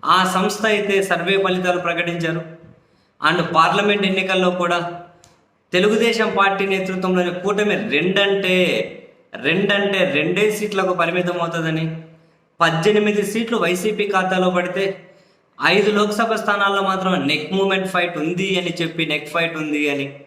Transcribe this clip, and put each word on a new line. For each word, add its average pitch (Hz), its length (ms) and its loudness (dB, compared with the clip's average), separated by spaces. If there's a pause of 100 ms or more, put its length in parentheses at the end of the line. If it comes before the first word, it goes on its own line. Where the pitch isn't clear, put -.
ఆ 180 280 4
సంస్థ 208 320 0
అయితే 196 380 2
సర్వే 190 400 0
ఫలితాలు 180 360 0
ప్రకటించారు. 165 640 -2 (840)
And 170 280 0
పార్లమెంట్ 196 500 2
ఎన్నికల్లో 185 440 0
కూడా 175 540 -2 (720)
తెలుగుదేశం 214 640 2
పార్టీ 196 280 2
నేతృత్వంలోని 185 640 0
కూటమి 202 440 0
రెండంటే, 185 800 0 (760)
రెండంటే 190 840 0
రెండే 180 360 2
సీట్లకు 190 420 -2
పరిమితం 175 480 0
అవుతుందని, 160 600 -2 (600)
పద్దెనిమిది 208 640 2
సీట్లు 226 320 -2
వైసీపీ 196 500 0
ఖాతాలో 185 420 2
పడితే 180 560 -2 (600)
ఐదు 196 260 4
లోక్సభ 214 420 0
స్థానాల్లో 202 480 0
మాత్రం 180 460 0
నెక్ 151 260 -2
మూవ్‌మెంట్ 190 340 0
ఫైట్ 175 300 -2
ఉంది 180 420 -2
అని 170 220 -4
చెప్పి, 160 240 -4
నెక్ 151 240 -6
ఫైట్ 165 280 -4
ఉంది 151 320 -2
అని 139 240 -6 (140)